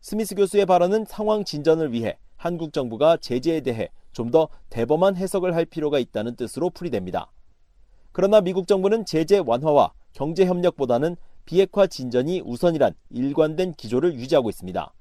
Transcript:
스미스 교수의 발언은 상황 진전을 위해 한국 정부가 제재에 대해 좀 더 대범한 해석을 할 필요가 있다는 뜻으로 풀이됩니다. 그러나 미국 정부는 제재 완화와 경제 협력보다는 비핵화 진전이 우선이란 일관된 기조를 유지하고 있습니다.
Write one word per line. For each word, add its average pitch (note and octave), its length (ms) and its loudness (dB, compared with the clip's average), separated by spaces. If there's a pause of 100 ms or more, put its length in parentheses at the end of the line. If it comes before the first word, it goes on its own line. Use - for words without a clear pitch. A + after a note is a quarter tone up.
스미스 G#3+ 320 -6
교수의 G3 320 2
발언은 F#3 400 2
상황 G#3+ 380 -2
진전을 D#3+ 480 0
위해 A2+ 260 -4 (200)
한국 E3 340 -6
정부가 C#3 460 2
제재에 D3+ 440 -2
대해 A#2 280 -4 (240)
좀 A#2+ 180 -6
더 D#3+ 180 4 (200)
대범한 D#3 460 0
해석을 F3+ 400 -2
할 E3+ 100 0
필요가 D3 340 -2
있다는 A#2 360 -6
뜻으로 C3+ 340 -4
풀이됩니다. G2 640 -8 (800)
그러나 G3+ 300 4
미국 F3+ 260 -2
정부는 G3+ 380 2
제재 D#3+ 400 2
완화와 C3 480 2 (200)
경제 E3 320 0
협력보다는 E3+ 720 0 (300)
비핵화 F#3+ 420 2
진전이 C3 580 -2
우선이란 C3+ 480 2 (160)
일관된 D#3 640 -2
기조를 C3 420 -2
유지하고 B2+ 340 0
있습니다. F2+ 520 -8